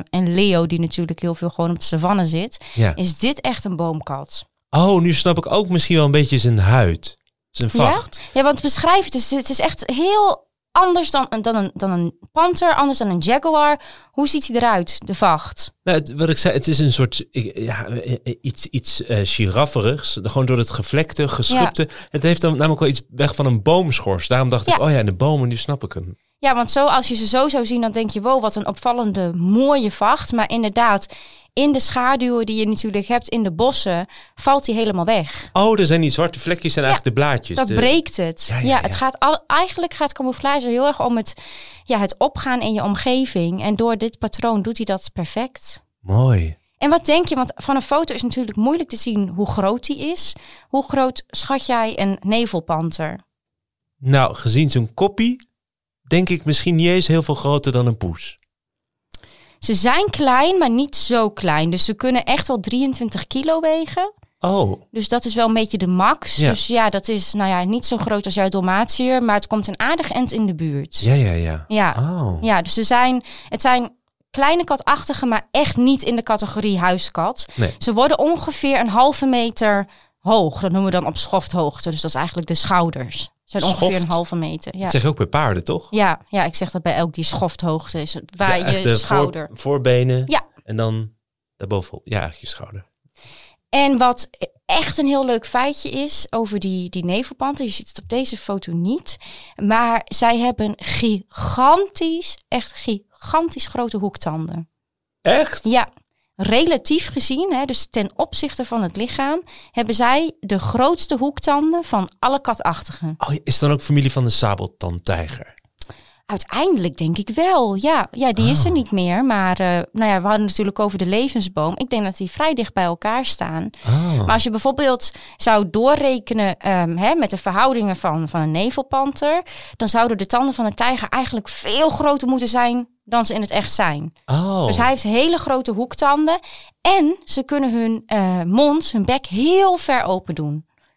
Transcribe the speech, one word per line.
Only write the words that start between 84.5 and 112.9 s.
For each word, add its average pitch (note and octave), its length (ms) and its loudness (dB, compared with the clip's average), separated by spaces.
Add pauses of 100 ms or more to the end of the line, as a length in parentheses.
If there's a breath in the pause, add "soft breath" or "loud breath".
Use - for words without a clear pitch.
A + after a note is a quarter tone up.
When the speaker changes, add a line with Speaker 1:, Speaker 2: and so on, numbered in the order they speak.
Speaker 1:
ja. F#3+ 60 -8
Speaker 2:
Dat F#3 80 -2
zeg C3+ 120 2
je D3 60 0
ook D3+ 80 -2
bij G2 100 -2
paarden, A2+ 380 0
toch? - 260 -6
Speaker 1:
Ja, G3 380 0
ja, G3 160 -2
ik E3 100 -4
zeg F3 160 -4
dat F3 120 -8
bij E3 120 -2
elk, E3 200 -2
die E3 100 -4
schofthoogte D#3+ 760 -4
is D#3 160 -6 (200)
waar G3 120 0
Speaker 2:
Ja, F#3 60 4
Speaker 1:
je F3+ 100 0
Speaker 2:
echt F#3+ 180 0
de A#2+ 60 0
voor-, A2+ 100 4
Speaker 1:
schouder. D3+ 540 -2
Speaker 2:
voorbenen B2+ 760 0
Speaker 1:
Ja. - 200 0 (180)
Speaker 2:
en A2 120 -8
dan A2 340 -2 (460)
daarbovenop. G2 480 -6
Ja, G#2 160 -4
eigenlijk D#2 220 -8
je - 140 -10
schouder. - 300 -16 (800 loud breath)
Speaker 1:
En C#4 300 4
wat B3 300 2 (380)
echt - 320 0
een C#4+ 80 0
heel C4+ 180 2
leuk A#3 220 -2
feitje C4+ 440 -2
is C#4+ 400 -2
over G#3 280 -2
die, F3+ 320 -4
die F3+ 140 -6
nevelpanter, B3+ 600 -4
je A3 60 -4
ziet - 180 -6
het - 140 -8
op - 60 -18
deze B3 280 -2
foto G3 360 -8
niet, F#3 440 -2 (400 loud breath)
maar A3+ 480 0
zij A#3 340 2
hebben A#3 380 -2
gigantisch, D#4+ 1600 0 (120)
echt - 240 -4
gigantisch - 920 -4
grote A#3+ 320 -4
hoektanden. E3 680 -6 (540)
Speaker 2:
Echt? - 420 2
Speaker 1:
Ja. A#3 240 2 (480)
Relatief C#4+ 760 0
gezien, D4 420 -2
hè, C4 100 -2
dus C4 260 -2
ten G3+ 260 -4
opzichte - 480 -4
van A#3 180 -4
het F3 140 -4
lichaam, C#4 460 -4 (280 loud breath)
hebben A#3 240 -2
zij C4+ 460 2
de G3 180 -2
grootste C4+ 580 0
hoektanden D4 680 0
van G3 340 -2
alle C#4 220 0
katachtigen. - 760 -4